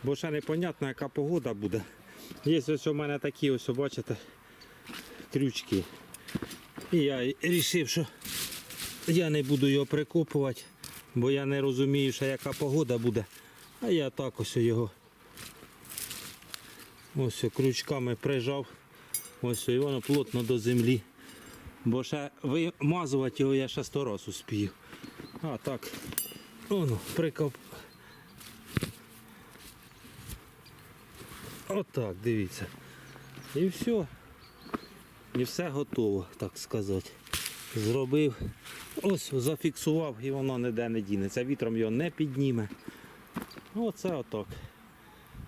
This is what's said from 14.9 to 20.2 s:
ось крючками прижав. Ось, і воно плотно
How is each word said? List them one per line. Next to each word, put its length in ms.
ось 280
крючками 580
прижав. 520
Ось, 260
і 100
воно 220
плотно 420